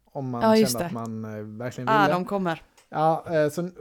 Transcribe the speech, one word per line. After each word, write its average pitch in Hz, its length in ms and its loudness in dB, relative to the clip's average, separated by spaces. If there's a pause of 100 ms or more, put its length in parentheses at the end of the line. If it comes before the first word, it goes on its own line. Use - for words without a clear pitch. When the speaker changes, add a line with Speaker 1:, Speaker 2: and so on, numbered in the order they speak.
Speaker 1:
Om 135 260 -8
man 123 120 -2
Speaker 2:
Ja, 220 140 6
just 220 160 4
Speaker 1:
kände 123 140 -2
att 170 60 -8
Speaker 2:
det. - 20 -8
Speaker 1:
man, 113 300 -8
eh, 110 60 -10 (140)
verkligen 120 440 -8
Speaker 2:
Ah, 214 140 4
Speaker 1:
ville. 185 120 4
Speaker 2:
de 180 100 -2
kommer. 185 380 -4 (260)
Speaker 1:
Ja, 156 360 2 (100)
eh, 151 160 4
så 175 200 -4 (100)